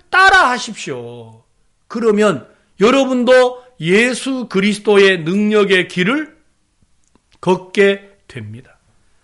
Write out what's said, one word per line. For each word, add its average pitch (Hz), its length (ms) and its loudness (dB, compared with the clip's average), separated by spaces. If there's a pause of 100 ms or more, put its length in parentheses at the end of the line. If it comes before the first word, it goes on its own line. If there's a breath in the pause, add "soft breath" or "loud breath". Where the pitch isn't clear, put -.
(100)
따라 370 400 4
하십시오. 120 960 -12 (440)
그러면 208 600 0 (320 soft breath)
여러분도 254 840 2 (160)
예수 233 680 -2
그리스도의 196 720 0
능력의 196 680 0
길을 247 480 -4 (1040)
걷게 196 760 -2 (100)
됩니다. 110 500 -18 (460)